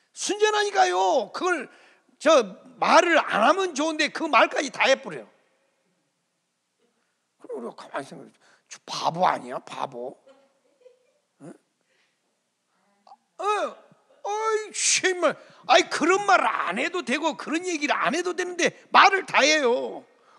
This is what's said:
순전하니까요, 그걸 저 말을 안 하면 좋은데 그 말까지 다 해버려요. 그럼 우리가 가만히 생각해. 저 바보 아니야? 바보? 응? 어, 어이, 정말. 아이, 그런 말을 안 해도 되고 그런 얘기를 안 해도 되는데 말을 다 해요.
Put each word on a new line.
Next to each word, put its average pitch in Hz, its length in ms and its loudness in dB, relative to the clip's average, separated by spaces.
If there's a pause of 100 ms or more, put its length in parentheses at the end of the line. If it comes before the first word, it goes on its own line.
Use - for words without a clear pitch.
(120)
순전하니까요, 381 1200 0
그걸 339 380 -4 (520)
저 262 340 4 (220)
말을 311 400 6
안 - 300 0
하면 370 260 0
좋은데 302 320 -2
그 - 160 -8
말까지 302 480 2
다 - 140 -2
해버려요. 208 440 -2 (2000)
그럼 139 240 -12
우리가 - 100 -12
가만히 143 320 -12
생각해. 139 240 -18 (380)
저 - 180 -20
바보 165 400 -2
아니야? 131 320 -2
바보? 131 640 -12 (1160)
응? 151 120 -18 (1900)
어, 349 60 -8 (800)
어이, 427 500 -4
정말. 349 640 0 (300)
아이, 339 240 4
그런 381 340 0
말을 339 220 4
안 - 320 -4
해도 339 260 -6
되고 285 320 -2
그런 330 300 -6
얘기를 294 260 -4
안 202 220 0
해도 359 220 -4
되는데 349 540 -4
말을 359 360 6
다 - 140 0
해요. 262 680 0 (320)